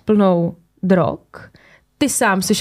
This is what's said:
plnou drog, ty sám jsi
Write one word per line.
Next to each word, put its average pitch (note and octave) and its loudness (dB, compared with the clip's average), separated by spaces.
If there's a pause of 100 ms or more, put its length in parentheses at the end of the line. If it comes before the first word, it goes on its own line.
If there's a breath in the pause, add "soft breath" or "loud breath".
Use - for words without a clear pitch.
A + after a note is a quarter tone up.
plnou F#3 0 (280)
drog, F#3 0 (760 soft breath)
ty C#4+ 0
sám G3 -2
jsi G#3+ 0